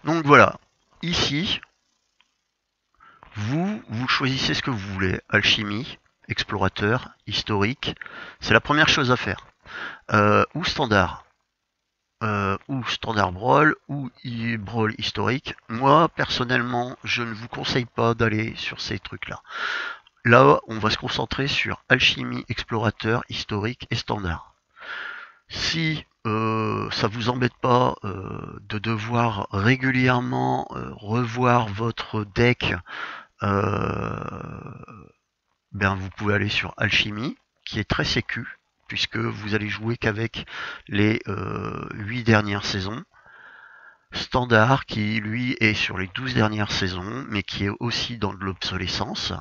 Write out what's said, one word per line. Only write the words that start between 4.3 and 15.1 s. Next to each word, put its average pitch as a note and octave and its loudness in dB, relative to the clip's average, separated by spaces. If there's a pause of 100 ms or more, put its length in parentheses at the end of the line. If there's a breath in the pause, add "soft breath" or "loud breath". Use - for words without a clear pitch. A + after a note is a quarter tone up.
ce - -2
que C#3+ -4
vous G2+ -4
voulez. F#2 0
Alchimie, G#2 0 (280)
explorateur, G#2 -2 (180)
historique. G#2+ -2 (440 loud breath)
C'est - 2
la A2+ 8
première D3+ 4
chose B2+ 4
à B2 4
faire. - -6 (680 loud breath)
Euh, G#2 6 (100)
ou D#3+ -2
standard. G#2+ 2 (1000)
Euh, G2+ 0 (100)
ou C3+ -4
standard G#2 0
brawl, B2+ 4 (120)
ou C#3 -6 (140)
i-, A#2 -4
brawl A2 -2
historique. - -4 (140)